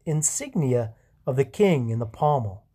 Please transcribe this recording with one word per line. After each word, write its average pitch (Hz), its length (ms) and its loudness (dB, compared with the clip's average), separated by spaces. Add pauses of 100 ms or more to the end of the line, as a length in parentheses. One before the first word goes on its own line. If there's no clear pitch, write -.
insignia 151 920 0 (300)
of 131 100 -2
the 135 80 4
king 143 460 2
in 113 100 -2
the 120 60 -4
pommel. 117 580 -2 (120)